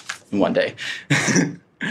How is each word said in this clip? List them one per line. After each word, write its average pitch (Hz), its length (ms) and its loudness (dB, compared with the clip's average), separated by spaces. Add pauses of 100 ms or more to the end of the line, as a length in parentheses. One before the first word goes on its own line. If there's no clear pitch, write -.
(320)
in 101 80 0
one 87 140 4
day. - 220 2 (340)
<laughs> - 500 2 (320)